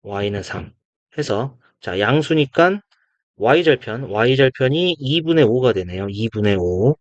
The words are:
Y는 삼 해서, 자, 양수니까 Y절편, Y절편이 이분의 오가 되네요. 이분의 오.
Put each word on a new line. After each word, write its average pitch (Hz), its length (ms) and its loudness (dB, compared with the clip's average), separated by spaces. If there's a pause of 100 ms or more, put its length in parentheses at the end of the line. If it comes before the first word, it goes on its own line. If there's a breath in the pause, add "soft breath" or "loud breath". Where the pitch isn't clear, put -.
Y는 101 400 -4
삼 87 300 -12 (440)
해서, 135 420 -4 (220)
자, 92 200 -6
양수니까 156 800 2 (560)
Y절편, 131 760 0
Y절편이 131 880 0
이분의 160 460 2
오가 127 280 2
되네요. 92 380 -6
이분의 104 460 -2
오. 92 440 0